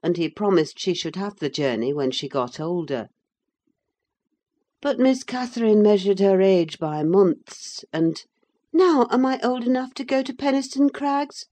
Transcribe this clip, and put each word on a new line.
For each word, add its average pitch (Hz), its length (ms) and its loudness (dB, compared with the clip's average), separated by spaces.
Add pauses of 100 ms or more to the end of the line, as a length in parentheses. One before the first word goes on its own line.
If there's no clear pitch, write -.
and 170 160 -2
he 165 100 -2
promised 185 520 0
she 180 160 -2
should 165 220 -8
have 202 180 -8
the 143 160 -6
journey 131 420 -2
when 139 160 -2
she 131 180 -8
got 123 320 -6
older. 156 500 -6 (1700)
But 285 160 -2
Miss 262 260 2
Catherine 233 600 2
measured 196 360 4
her 196 220 4
age 180 380 2
by 151 240 -4
months, - 920 0
and 165 320 -2 (480)
"Now 339 380 4
am 254 120 2
I 262 200 0
old 247 220 -2
enough 254 280 -2
to 269 100 -10
go 262 200 -2
to 262 100 -8
Penistone 269 560 0
Crags?" 285 640 -4